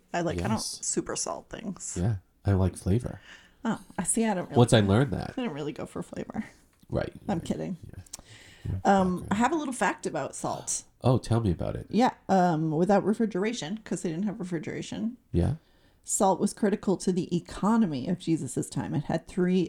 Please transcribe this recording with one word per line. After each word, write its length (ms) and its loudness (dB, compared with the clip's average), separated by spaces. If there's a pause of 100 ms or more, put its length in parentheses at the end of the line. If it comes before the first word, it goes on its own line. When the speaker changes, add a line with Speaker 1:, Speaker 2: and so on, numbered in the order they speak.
(140)
Speaker 1:
I, 60 0
like, 180 -2
I 40 -2
don't 100 0
Speaker 2:
Yes. 300 -4
Speaker 1:
super 340 -4
salt 340 -8
things." 500 -10
Speaker 2:
Yeah, 160 0 (280)
I 80 4
like 240 4
flavor. 440 0 (440)
Speaker 1:
Oh, 160 -2 (180)
I 60 -2
see. 200 0
I 100 2
don't 140 -2
really 100 0
Speaker 2:
Once 140 8
I 60 8
learned 340 4
that. 240 -6
Speaker 1:
I 60 -4
don't 120 -6
really 180 -6
go 140 -10
for 180 -8
flavor. 400 -10 (440)
Speaker 2:
Right, 240 -4 (160)
Speaker 1:
I'm 100 -2
Speaker 2:
right. 60 -8
Speaker 1:
kidding. 340 -6 (180)
Speaker 2:
Yeah. 60 -16 (840)
Yeah. 160 6
Speaker 1:
Um, 160 2
Speaker 2:
Okay. 160 -8
Speaker 1:
I 40 -2
have 140 4
a 60 0
little 180 -2
fact 320 -2
about 300 -4
salt. 480 -6 (180)
Speaker 2:
Oh, 160 6
tell 220 0
me 100 2
about 240 -2
it. 140 -10
Speaker 1:
Yeah. 220 4 (180)
Um, 420 4
without 340 4
refrigeration, 760 -2
'cause 200 -6
they 80 -2
didn't 160 -2
have 120 -4
refrigeration. 800 -6 (160)
Speaker 2:
Yeah. 220 2 (540)
Speaker 1:
Salt 300 2
was 160 0
critical 440 0
to 120 -2
the 260 0
economy 720 0
of 140 -2
Jesus's 500 -2
time. 240 -4
It 100 0
had 220 -2
three 420 2